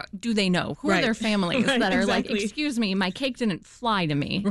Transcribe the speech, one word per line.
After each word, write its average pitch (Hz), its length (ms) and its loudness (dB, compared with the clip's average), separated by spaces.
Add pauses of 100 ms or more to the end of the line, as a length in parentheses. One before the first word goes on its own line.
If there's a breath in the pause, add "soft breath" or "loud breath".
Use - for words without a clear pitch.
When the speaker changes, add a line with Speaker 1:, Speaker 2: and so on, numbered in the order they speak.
(180)
Speaker 1:
do 226 160 -2
they 202 160 2
know? 165 300 0
Who 294 100 -2
are - 40 4
Speaker 2:
Right. 180 100 2
Speaker 1:
their 226 120 2
families 214 500 0
Speaker 2:
<laughs> - 20 0
Right, 262 120 2
Speaker 1:
that 202 120 2
are - 100 2
Speaker 2:
exactly. - 340 0
Speaker 1:
like, 202 80 0
'Excuse 269 360 -4
me, 202 160 0
my 190 160 0
cake 262 260 -4
didn't 208 280 -2
fly 208 400 -2
to 147 100 0
me,' 185 360 -2